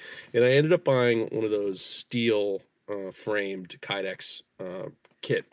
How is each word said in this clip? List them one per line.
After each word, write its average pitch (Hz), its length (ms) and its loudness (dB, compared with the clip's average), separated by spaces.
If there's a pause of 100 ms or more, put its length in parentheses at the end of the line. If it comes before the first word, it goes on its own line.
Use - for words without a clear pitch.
(340)
and 120 120 6
I 127 60 6
ended 147 200 4
up 175 140 4
buying 123 420 4
one 110 160 -2
of 107 80 -2
those 101 300 0
steel, 104 800 0 (260)
uh, 98 240 -8
framed 98 720 -4
Kydex, 95 600 -6 (180)
uh, 92 280 -10 (340)
kit, - 320 -4